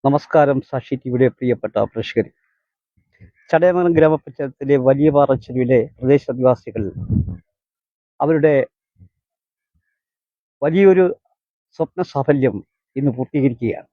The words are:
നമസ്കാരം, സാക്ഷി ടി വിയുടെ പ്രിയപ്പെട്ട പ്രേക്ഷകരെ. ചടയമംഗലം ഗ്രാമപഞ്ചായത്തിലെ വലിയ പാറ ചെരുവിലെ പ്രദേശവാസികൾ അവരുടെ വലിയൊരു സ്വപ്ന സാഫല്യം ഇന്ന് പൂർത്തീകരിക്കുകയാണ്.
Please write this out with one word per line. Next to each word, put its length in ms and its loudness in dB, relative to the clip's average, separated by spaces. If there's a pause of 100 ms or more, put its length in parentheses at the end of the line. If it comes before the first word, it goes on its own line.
നമസ്കാരം, 600 0
സാക്ഷി 320 -8
ടി 140 -14
വിയുടെ 200 0
പ്രിയപ്പെട്ട 440 -6 (100)
പ്രേക്ഷകരെ. 460 -6 (1200)
ചടയമംഗലം 460 2
ഗ്രാമപഞ്ചായത്തിലെ 800 0 (100)
വലിയ 240 2
പാറ 260 2
ചെരുവിലെ 440 -2 (140)
പ്രദേശവാസികൾ 920 -2 (1400)
അവരുടെ 340 0 (2000)
വലിയൊരു 440 4 (760)
സ്വപ്ന 240 -6
സാഫല്യം 520 -2 (400)
ഇന്ന് 200 -2
പൂർത്തീകരിക്കുകയാണ്. 760 -4